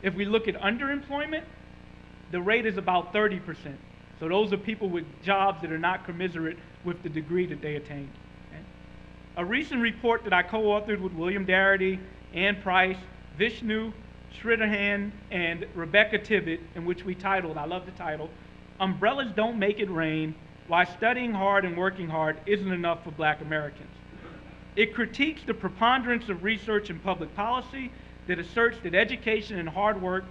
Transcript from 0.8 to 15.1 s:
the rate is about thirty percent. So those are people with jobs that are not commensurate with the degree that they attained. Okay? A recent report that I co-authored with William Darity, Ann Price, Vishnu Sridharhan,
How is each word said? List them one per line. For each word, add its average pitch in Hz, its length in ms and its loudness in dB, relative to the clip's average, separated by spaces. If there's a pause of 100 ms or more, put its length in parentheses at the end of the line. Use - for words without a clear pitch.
the 180 100 -2
rate 196 240 4
is 208 100 0
about 180 380 2
thirty 208 260 4
percent. 143 400 -10 (400)
So 160 80 -4
those 196 240 4
are 196 60 2
people 202 320 -4
with 175 160 -2 (180)
jobs 190 380 4
that 170 100 -4
are 160 80 -2
not 180 260 0
commensurate 170 520 -4 (260)
with 175 200 -6
the 175 60 -6
degree 160 380 0
that 147 140 -8
they 151 140 -4
attained. 143 360 -10 (400)
Okay? 151 100 -14 (760)
A 175 80 -2
recent 254 360 -2
report 233 440 2
that 196 80 4
I 180 100 6
co-authored 208 560 2
with 185 140 -4
William 185 320 -2
Darity, 190 540 4 (340)
Ann 196 280 0
Price, 190 360 4 (400)
Vishnu 220 560 -2 (480)
Sridharhan, 208 680 2 (200)